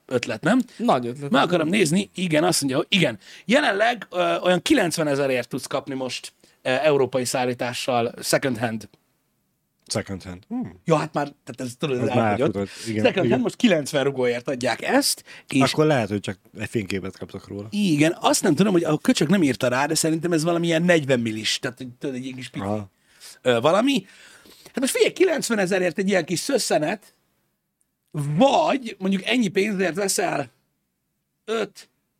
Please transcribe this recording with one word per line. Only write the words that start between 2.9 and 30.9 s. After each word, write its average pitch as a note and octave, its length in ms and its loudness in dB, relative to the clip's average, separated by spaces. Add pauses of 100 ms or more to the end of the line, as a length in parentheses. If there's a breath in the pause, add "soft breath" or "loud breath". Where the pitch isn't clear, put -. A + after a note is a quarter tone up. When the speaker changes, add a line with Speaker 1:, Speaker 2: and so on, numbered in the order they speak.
Speaker 1:
Jelenleg, A#3 640 0
ö, F3 260 0
olyan F3+ 260 2
kilencvenezer D3 840 0
tudsz - 220 -8
kapni C#3 280 -6
most, C3 380 -8 (300 soft breath)
ö, C3+ 80 -2
európai C3+ 540 2
szállítással B2 1000 -2
second C3+ 360 0
hand. A2+ 300 -4 (1040)
Speaker 3:
Second F#2+ 300 -6
hand. F#2 260 -14
Hmm. A3+ 360 -8
Speaker 1:
Ja, D#3+ 120 2
hát D#3 180 -4
már, D3 100 -2 (200)
tehát - 160 -16
ez, B2+ 180 -10
tudod, C#3 180 -2
ez B2+ 120 -2
Speaker 3:
Ez B2+ 60 -2
már A#2+ 160 4
Speaker 1:
elfogyott. G#2 260 0
Speaker 3:
elfogyott, G2+ 320 -6
igen, G#2+ 160 -2
Speaker 1:
Second A3+ 120 2
Speaker 3:
igen. F#3 140 0
Speaker 1:
hand C4 120 2
most G3 140 -4
kilencven D3+ 480 0
rugóért B2 440 -2
adják B2 340 -4
ezt, - 420 0 (240 loud breath)
és C3+ 240 4
Speaker 3:
Akkor D#3 140 2
lehet, B2+ 220 2
hogy G#2 120 -2
csak F#2+ 180 -8 (200)
egy G#2 100 -8
fényképet F#2+ 500 -6
kaptak - 300 -14
róla. G2+ 220 -12
Speaker 1:
Igen, E3+ 500 2
azt - 220 2
nem F#3+ 120 2
tudom, G3 180 4
hogy E3+ 120 2
a D#3 140 0
köcsög F#3 300 0
nem F#3+ 140 4
írta C3 260 2
rá, C3 180 2
de D#3+ 80 -2
szerintem E3 380 0
ez D#3 120 2
valamilyen E3+ 380 0
negyven D3+ 380 4
millis, A2 380 -4
tehát, B2 280 -8 (120)
tudod, C#3+ 180 -6
egy B2+ 80 -10
ilyen C3 120 -10
kis B2+ 120 -14
pici, - 160 -10
Speaker 3:
Aha. G2+ 260 -4 (520 loud breath)
Speaker 1:
ö, A#2+ 180 4
valami. G3+ 440 2 (600 loud breath)
Hát - 160 -10
most C4 120 -2
figyelj, A#4 200 2
kilencvenezerért G3+ 840 0
egy F#3+ 100 0
ilyen F#3 160 2
kis D#3+ 140 -4
szösszenet, G3+ 760 -2 (1200)
vagy C4+ 600 2
mondjuk F#3+ 260 -2
ennyi A#3 240 2
pénzért F#3+ 460 0
veszel E3 560 -2 (920)